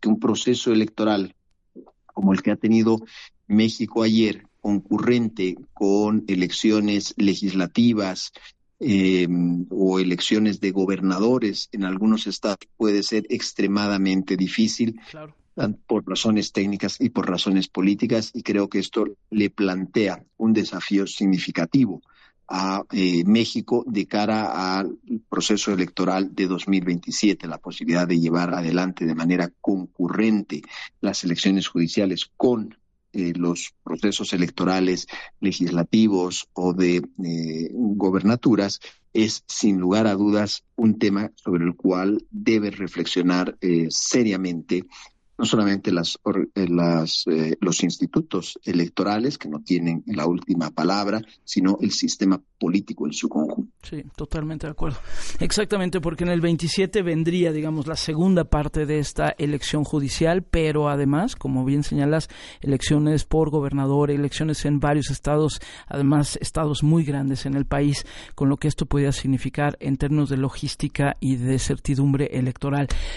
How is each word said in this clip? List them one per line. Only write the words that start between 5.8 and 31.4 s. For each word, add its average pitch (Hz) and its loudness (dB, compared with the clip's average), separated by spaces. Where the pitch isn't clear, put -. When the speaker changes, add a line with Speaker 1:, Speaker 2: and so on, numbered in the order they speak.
Speaker 1:
elecciones 101 0
legislativas, 98 0
eh, 95 4
o 95 2
elecciones 95 0
de 95 0
gobernadores 95 0
en 98 -4
algunos 104 0
estados, 101 -4
puede 101 2
ser 107 -2
extremadamente 98 0
difícil, 110 0
Speaker 2:
Claro. - -18
Speaker 1:
tan 107 -4
por 104 0
razones 101 0
técnicas 101 -2
y - 2
por - -2
razones 95 0
políticas, 110 0
y 113 -8
creo 101 0
que 101 -2
esto 104 -2
le 104 0
plantea 95 0
un 113 2
desafío 98 0
significativo 92 0
a, 95 -2
eh, 90 2
México 110 2
de 101 -2
cara 98 -2
al 98 -4
proceso 101 0
electoral 92 0
de 95 0
dos 92 -2
mil 95 2
veintisiete, 87 0
la 80 -10
posibilidad 85 -2
de 85 2
llevar 85 0
adelante 87 -2
de 80 0
manera 87 0
concurrente 95 -2
las 98 -4
elecciones 92 0